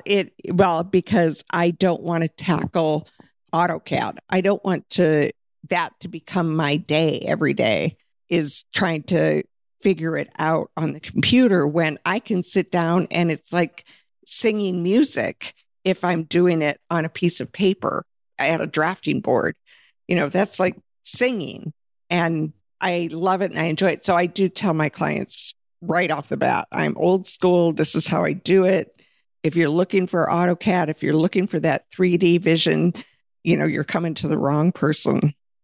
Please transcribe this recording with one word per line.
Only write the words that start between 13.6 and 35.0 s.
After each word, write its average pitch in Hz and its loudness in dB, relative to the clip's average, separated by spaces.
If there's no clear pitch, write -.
singing 202 -2
music 196 0
if 185 -2
I'm 175 0
doing 170 2
it 147 -2
on 165 0
a 165 -4
piece - -2
of - -8
paper - 0
at 160 0
a 160 -4
drafting 151 -2
board. 123 0
You 180 0
know, 151 0
that's 190 -2
like 185 0
singing. 202 -4
And 165 0
I 175 -2
love 180 0
it 190 -2
and - -8
I 160 0
enjoy 165 0
it. - -6
So 185 2
I 175 2
do 190 0
tell 185 -2
my 156 0
clients - -4
right 170 0
off 147 -6
the 143 -4
bat, - 0
"I'm 151 -2
old 185 2
school. 175 2
This 156 -2
is 156 -2
how 170 0
I 156 0
do 185 2
it." - -2
If 156 0
you're 165 4
looking 180 2
for 170 0
autocad, 175 0
if 156 -6
you're 151 0
looking 180 2
for 170 -2
that 147 0
three 180 2
D 175 4
vision, 165 2
you 165 2
know, 147 0
you're 147 -2
coming 165 -4
to - -6
the 156 0
wrong 151 2
person. - 0